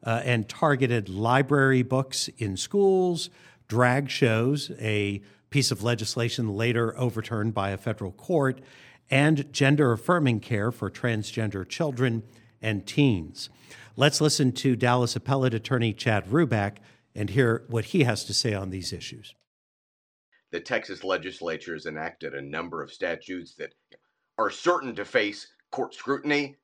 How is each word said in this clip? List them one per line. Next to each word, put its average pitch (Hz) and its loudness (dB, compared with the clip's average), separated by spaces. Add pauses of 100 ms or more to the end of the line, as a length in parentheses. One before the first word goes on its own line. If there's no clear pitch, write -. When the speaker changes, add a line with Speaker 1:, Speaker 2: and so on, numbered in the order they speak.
Speaker 1:
uh, 113 0
and 117 0
targeted 120 0
library 127 4
books 131 -2 (100)
in 98 -4
schools, 190 2 (380)
drag 123 4
shows, 127 2
a 104 -2 (280)
piece 139 2
of 95 -4
legislation 117 -2
later 117 0
overturned 110 -2
by 98 -2
a 98 -6
federal 104 -6
court, 139 0 (500)
and 139 2
gender-affirming 139 4
care 107 -2
for 101 -6
transgender 107 -4
children 123 -2 (380)
and 107 -4
teens. 110 2 (460)
Let's 143 4
listen 143 4
to 131 0
Dallas 123 2
Appellate 127 0
Attorney 113 0
Chad 101 0
Ruback 113 2 (360)
and 104 -6
hear 117 2
what 113 -2
he 165 2
has 110 0
to 107 -8
say 107 0
on 95 -6
these 95 -8
issues. - -14 (1160)
Speaker 2:
The 85 -6
Texas 107 -6
legislature 87 -4
has 78 -10
enacted 78 -8
a 69 -10
number 80 -8
of 69 -12
statutes 87 -8
that - -12 (600)
are 107 0
certain 139 0
to 101 -8
face 104 -2 (260)
court 120 -6
scrutiny 139 -2